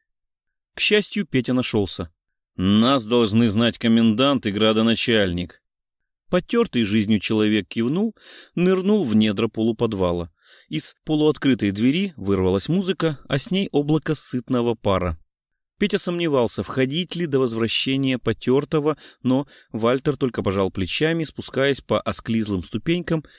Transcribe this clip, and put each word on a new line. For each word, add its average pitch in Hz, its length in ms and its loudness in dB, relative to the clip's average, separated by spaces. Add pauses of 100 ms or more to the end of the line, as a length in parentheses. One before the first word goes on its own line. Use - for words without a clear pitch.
(760)
К - 60 -8
счастью, 208 460 0
Петя 127 260 -2
нашелся. 104 600 -2 (440)
«Нас 107 500 2
должны 117 420 4
знать 110 300 0
комендант 113 680 2
и 104 40 -2
градоначальник». 107 1120 0 (640)
Потертый 180 560 0
жизнью 104 340 2
человек 107 500 0
кивнул, 160 460 -2 (400)
нырнул 185 500 2
в 107 120 0
недра 107 320 2
полуподвала. 104 840 -2 (360)
Из - 260 -4 (100)
полуоткрытой 143 680 2
двери 143 440 0
вырвалась 98 520 0
музыка, 175 500 -2 (100)
а 147 100 -2
с - 120 -2
ней 190 220 -2
облако 147 420 0
сытного 120 640 -2
пара. 90 420 -2 (600)
Петя 202 180 0
сомневался, 151 640 0
входить 143 540 -2
ли 175 80 -4
до 135 140 0
возвращения 131 800 0
потертого, 139 800 0 (240)
но 131 240 0 (260)
Вальтер 127 460 0
только 120 240 -4
пожал 98 280 0
плечами, 156 540 -2
спускаясь 135 560 -2
по 107 180 -2
осклизлым 107 640 -2
ступенькам, 165 640 -4 (140)